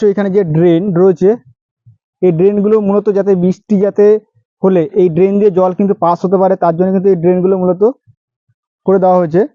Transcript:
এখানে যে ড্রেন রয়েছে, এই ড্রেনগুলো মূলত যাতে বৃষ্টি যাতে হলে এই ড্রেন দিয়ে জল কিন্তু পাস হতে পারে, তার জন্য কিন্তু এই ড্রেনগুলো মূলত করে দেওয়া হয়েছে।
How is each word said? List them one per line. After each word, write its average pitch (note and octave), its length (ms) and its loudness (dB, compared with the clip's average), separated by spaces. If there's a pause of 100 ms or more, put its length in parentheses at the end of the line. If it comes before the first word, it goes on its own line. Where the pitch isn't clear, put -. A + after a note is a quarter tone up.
এখানে G3+ 240 -2
যে F#3+ 120 0 (120)
ড্রেন E3+ 300 2 (120)
রয়েছে, F#3 340 2 (920)
এই F3+ 100 2
ড্রেনগুলো G3+ 500 0
মূলত G3+ 280 -2
যাতে G3+ 260 -2
বৃষ্টি F3+ 440 -2
যাতে G3+ 260 0 (580)
হলে F#3 180 2 (120)
এই F3+ 160 2
ড্রেন F#3 280 0
দিয়ে G3+ 180 0
জল F#3 180 0
কিন্তু G3 220 -2
পাস E3+ 260 -2
হতে F#3+ 160 0
পারে, F#3+ 180 0
তার E3+ 200 -2
জন্য F#3 160 -2
কিন্তু F#3+ 180 0
এই F#3 100 2
ড্রেনগুলো F3+ 380 0
মূলত F3+ 260 -2 (1000)
করে F#3+ 140 0
দেওয়া F#3 200 2
হয়েছে। F3 220 0 (140)